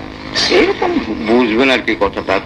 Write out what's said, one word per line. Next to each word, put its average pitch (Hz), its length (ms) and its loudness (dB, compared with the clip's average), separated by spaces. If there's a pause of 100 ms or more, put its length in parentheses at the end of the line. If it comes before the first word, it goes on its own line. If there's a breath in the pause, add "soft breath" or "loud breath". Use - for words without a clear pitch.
(500)
এরকম - 420 2 (160)
বুঝবেন 117 640 2
আর 127 100 2
কি 113 200 -2
কথাটা। 98 460 0